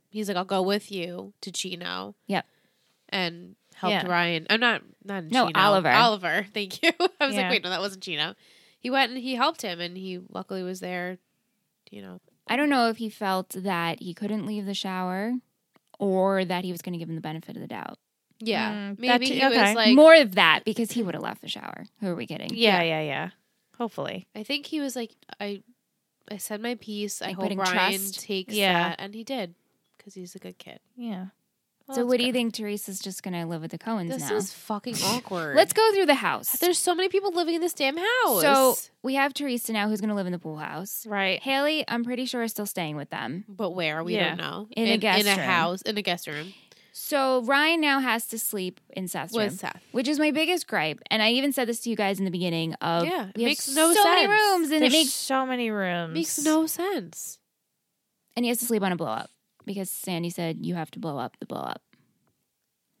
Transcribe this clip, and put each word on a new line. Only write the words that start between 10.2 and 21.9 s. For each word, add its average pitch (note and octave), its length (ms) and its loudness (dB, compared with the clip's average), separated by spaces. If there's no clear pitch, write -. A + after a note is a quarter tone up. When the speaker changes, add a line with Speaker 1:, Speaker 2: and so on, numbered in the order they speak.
Speaker 1:
luckily F#3 340 -8
was F#3 180 -8
there, F3+ 360 -6
you G#2 120 -16
know. F#2 180 -16
Speaker 2:
I A3+ 100 0
don't D4 120 2
know B3 200 2
if A3+ 80 -4
he A3+ 120 -8
felt F#3+ 420 -4
that F3 500 -2
he F3 120 -10
couldn't G#3 320 -4
leave G#3 200 -6
the G3 80 -6
shower F#3+ 640 -4
or F#3+ 440 2
that F3+ 220 -4
he F3+ 60 -6
was E3+ 100 -8
gonna F3 160 -8
give E3 120 -8
him D#3+ 60 -6
the D#3+ 60 -8
benefit D#3+ 340 -10
of - 60 -12
the - 60 -12
doubt. - 300 -12
Speaker 1:
Yeah. G3+ 340 0
Speaker 3:
Mm, G3+ 240 -6
that - 20 -20
Speaker 1:
Maybe B3 280 2
Speaker 3:
too, C4+ 80 -2
Speaker 1:
he C4 100 4
was C4 120 6
Speaker 3:
okay. G#3+ 180 6
Speaker 1:
like A#3 200 6
Speaker 2:
More D#4 200 12
of A#3 200 8
that E3 300 6
because A3 260 -2
he A#3+ 120 0
would F3+ 100 -2
have - 100 -6
left - 180 -6
the - 60 -16
shower. - 380 -12